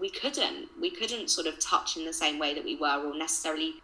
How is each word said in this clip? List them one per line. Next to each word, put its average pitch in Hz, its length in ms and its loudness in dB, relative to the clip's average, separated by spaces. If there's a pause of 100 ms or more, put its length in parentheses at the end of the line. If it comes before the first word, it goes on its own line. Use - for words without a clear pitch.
we 196 100 0
couldn't, - 560 -2 (140)
we 180 100 2
couldn't 220 400 -2
sort 165 160 2
of 151 140 -2
touch - 360 2
in 160 80 -4
the 160 80 -4
same 151 280 2
way 147 120 2
that 151 120 -2
we - 100 -2
were, 147 320 2
or 147 100 -2
necessarily 160 680 0